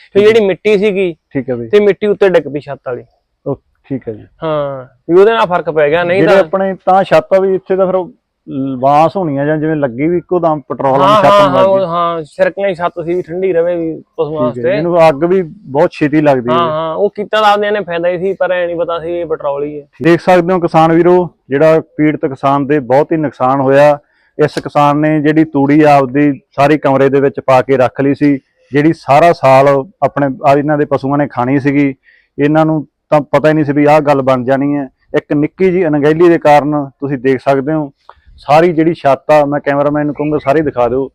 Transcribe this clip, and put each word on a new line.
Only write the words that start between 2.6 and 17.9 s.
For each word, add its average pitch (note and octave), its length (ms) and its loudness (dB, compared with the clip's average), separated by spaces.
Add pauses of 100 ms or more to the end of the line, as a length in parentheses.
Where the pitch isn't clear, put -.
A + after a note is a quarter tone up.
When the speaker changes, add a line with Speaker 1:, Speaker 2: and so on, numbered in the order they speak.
Speaker 2:
ਵਾਲੀ। B2 160 -8 (420)
Speaker 1:
ਉਹ C#3 160 -8 (280)
ਠੀਕ B2+ 180 -10
ਹੈ A2+ 60 -8
ਜੀ। G#2+ 100 -20 (200)
Speaker 2:
ਹਾਂ, C#3+ 420 -6 (240)
ਵੀ F3 100 4
ਉਹਦੇ G#3 120 6
ਨਾਲ A3+ 140 0
ਫਰਕ E3+ 240 -2
ਪੈ D3+ 200 0
ਗਿਆ, E3+ 140 0
ਨਹੀਂ F3+ 180 0
Speaker 1:
ਜਿਹੜੇ G3+ 120 2
Speaker 2:
ਤਾਂ F#3+ 100 4
Speaker 1:
ਆਪਣੇ F#3+ 320 -4 (100)
ਤਾਂ F#3+ 180 4
ਛੱਤ D#3 300 0
ਆ F#3+ 60 4
ਵੀ F#3+ 160 0
ਇੱਥੇ F#3 200 -4
ਤਾਂ F#3+ 100 0
ਫਿਰ F#3 100 -2
ਉਹ F3+ 160 -4 (680)
ਬਾਂਸ D3 360 2
ਹੋਣੀਆਂ D3 300 -4
ਜਾਂ D#3 120 0
ਜਿਵੇਂ D#3 180 -2
ਲੱਗੀ C#3 320 -4
ਵੀ F3 100 0
ਇੱਕੋ F3 220 -4
ਦਮ D#3+ 200 -2
ਪੈਟਰੋਲ C3+ 400 -2
ਵਾਲੀ F#3+ 140 2
Speaker 2:
ਹਾਂ, G#3 100 2
Speaker 1:
ਛੱਤ G3 80 4
Speaker 2:
ਹਾਂ, G3+ 180 4
Speaker 1:
ਨੂੰ F#3 80 0
ਲੱਗ F#3+ 100 4
Speaker 2:
ਹਾਂ, F#3+ 80 2
Speaker 1:
ਗਈ। G3 60 0
Speaker 2:
ਉਹ, F#3 60 -2
ਹਾਂ, E3+ 360 -4
ਸਿਰਕਣਾ F#3 440 -4
ਹੀ F#3 80 -4
ਛੱਤ E3+ 180 -6 (120)
ਸੀ E3+ 80 -4
ਵੀ F3+ 80 -4
ਠੰਡੀ F3+ 320 -4
ਰਵੇ E3+ 220 0
ਵੀ E3 200 -6
ਪਸ਼ੂਆਂ D3+ 560 -6
Speaker 1:
ਠੀਕ A#2+ 140 -6
ਹੈ, E3+ 40 -2
Speaker 2:
ਵਾਸਤੇ। - 80 -2
Speaker 1:
ਇਹਨੂੰ E3 320 2
ਅੱਗ C#3+ 140 -2
ਵੀ F#3 180 0
ਬਹੁਤ D3+ 500 -4
ਛੇਤੀ D3+ 300 -2
ਲੱਗਦੀ C3+ 300 0
Speaker 2:
ਹਾਂ, E3 80 0
Speaker 1:
ਹੈ। E3+ 120 -2
Speaker 2:
ਹਾਂ, D#3+ 240 -6
ਉਹ G3+ 200 -2
ਕੀਤਾ G#3+ 260 -4
ਤਾਂ G#3 120 2
ਆਪਦਿਆਂ G#3 180 -2
ਨੇ G#3 80 -2
ਫਾਇਦਾ E3+ 300 -4